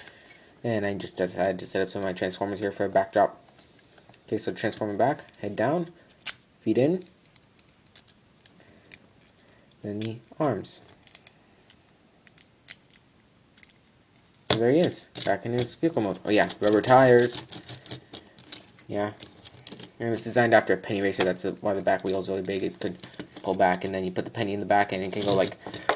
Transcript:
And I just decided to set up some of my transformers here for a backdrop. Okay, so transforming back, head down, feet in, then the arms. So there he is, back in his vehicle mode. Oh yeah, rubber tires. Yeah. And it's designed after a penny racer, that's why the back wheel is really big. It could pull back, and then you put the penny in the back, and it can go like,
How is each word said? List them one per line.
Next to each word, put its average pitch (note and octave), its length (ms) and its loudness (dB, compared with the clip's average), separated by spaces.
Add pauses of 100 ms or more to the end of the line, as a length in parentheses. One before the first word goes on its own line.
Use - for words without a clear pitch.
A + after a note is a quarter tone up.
(640)
And A2 200 0
I G2+ 100 0
just F2+ 220 -8
decided F#2 440 0
to G2 60 -8
set G2 140 -2
up F#2 100 0
some G2+ 100 -6
of F#2+ 60 -2
my F#2+ 60 -2
transformers F#2+ 460 -4
here G2+ 140 -2
for G2+ 120 -4
a G2 40 0
backdrop. G2 520 2 (840)
Okay, A2 100 -4
so G2 160 -4
transforming G#2+ 440 -4
back, A2 240 0 (200)
head G2+ 140 -8
down, D#3+ 360 0 (680)
feet A2 180 0
in, D#3+ 280 2 (2750)
then G#2 160 -6
the A2+ 160 -6 (240)
arms. A2 440 -2 (3750)
So - 80 2
there A#2+ 140 4
he D#3+ 80 6
is, - 280 0 (160)
back G2 220 -2
in A#2 60 -4
his A#2+ 220 -2
vehicle D#3+ 280 0
mode. F#2 220 -2
Oh G2+ 60 -2
yeah, G#2 180 4 (120)
rubber G#2+ 220 4
tires. B2 600 6 (1400)
Yeah. G#2 240 -2 (880)
And A#2 120 -2
it's G#2+ 120 -4
designed A#2 280 2
after G#2+ 200 6
a F2+ 40 2
penny G2+ 240 -4
racer, G2 220 0
that's F#2 220 -2
why G2 300 -2
the F#2+ 80 -4
back F#2+ 200 2
wheel F#2+ 160 0
is F2+ 100 -6
really G2 140 -2
big. F#2+ 220 -4
It F#2 160 -6
could F2+ 180 -6 (420)
pull F#2+ 140 0
back, F2+ 300 2
and F#2+ 100 -4
then F#2+ 100 -2
you F#2 60 -4
put - 140 -4
the - 80 -12
penny G#2+ 200 -4
in G2+ 60 -2
the G2+ 80 -6
back, G2+ 260 2
and F#2+ 120 -2
it F#2+ 80 -6
can G#2 100 -2
go G2+ 120 2
like, F#2 220 2 (400)